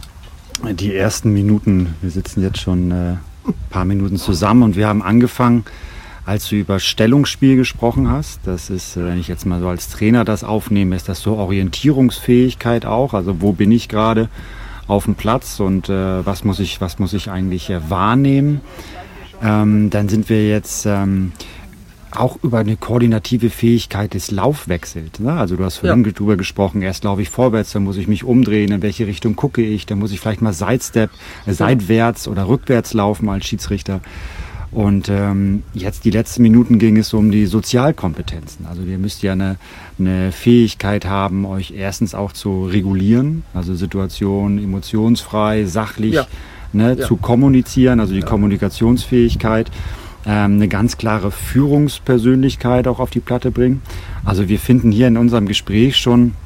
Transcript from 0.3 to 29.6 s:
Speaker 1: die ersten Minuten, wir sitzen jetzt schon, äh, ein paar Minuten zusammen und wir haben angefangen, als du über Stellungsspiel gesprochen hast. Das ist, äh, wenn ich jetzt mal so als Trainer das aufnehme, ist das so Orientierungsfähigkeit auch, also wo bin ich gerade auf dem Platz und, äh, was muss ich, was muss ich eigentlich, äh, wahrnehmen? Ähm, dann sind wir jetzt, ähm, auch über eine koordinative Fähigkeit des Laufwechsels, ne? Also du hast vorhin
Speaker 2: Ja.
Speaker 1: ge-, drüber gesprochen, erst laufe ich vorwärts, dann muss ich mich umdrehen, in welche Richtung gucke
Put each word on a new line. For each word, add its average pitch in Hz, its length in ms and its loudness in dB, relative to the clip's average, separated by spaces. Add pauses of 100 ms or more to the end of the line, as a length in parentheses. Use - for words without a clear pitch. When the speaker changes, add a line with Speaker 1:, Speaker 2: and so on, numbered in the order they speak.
Speaker 1:
die 95 220 -4
ersten 104 380 0
Minuten, 101 680 2
wir 92 100 -4
sitzen 92 320 -4
jetzt 92 160 -2
schon, 90 320 0
äh, 90 260 -2 (300)
ein 214 80 -2 (140)
paar 90 160 -4
Minuten 98 320 0
zusammen 104 460 4
und 104 140 4
wir 104 100 2
haben 104 160 2
angefangen, 120 600 2 (600)
als 101 240 -4
du 104 60 0
über 98 220 0
Stellungsspiel 135 800 4
gesprochen 120 540 2
hast. 143 340 -4
Das 90 260 -6
ist, 92 260 -8
äh, 87 100 -4
wenn 87 120 -2
ich 85 80 -6
jetzt 90 200 -8
mal 87 120 0
so 90 100 -2
als 87 200 -6
Trainer 113 360 2
das 107 200 -2
aufnehme, 101 500 0
ist 90 140 -6
das 92 120 -6
so 104 160 -2
Orientierungsfähigkeit 117 1500 2
auch, 113 300 0
also 90 260 -2
wo 202 120 4
bin 110 200 4
ich 117 160 2
gerade 110 400 2 (580)
auf 101 200 2
dem 104 80 0
Platz - 440 -4
und, 95 300 0
äh, 95 360 -2
was 95 200 -4
muss 98 160 0
ich, - 200 -6
was 92 180 -6
muss 98 160 -2
ich 101 160 -6
eigentlich, 92 400 -4
äh, 90 180 -4
wahrnehmen? 139 720 2 (840)
Ähm, 107 460 2
dann 104 220 0
sind 110 180 0
wir 107 180 2
jetzt, - 400 -2
ähm, 98 460 0 (800)
auch - 300 -2
über 117 160 0
eine 107 180 0
koordinative 117 760 0
Fähigkeit 107 640 0
des 98 180 -6
Laufwechsels, 92 880 -4
ne? 123 120 -2
Also 104 240 -2
du 92 80 -2
hast 92 140 -4
vorhin 110 220 4
Speaker 2:
Ja. 113 40 4
Speaker 1:
ge-, 104 80 0
drüber 104 240 0
gesprochen, 98 460 -2
erst 95 220 -4
laufe 101 180 0
ich - 80 -6
vorwärts, 113 420 0
dann 101 120 -2
muss 95 120 -2
ich 95 120 -4
mich 104 160 0
umdrehen, 107 480 4
in 95 100 0
welche 107 240 -2
Richtung 104 300 -4
gucke 123 260 -2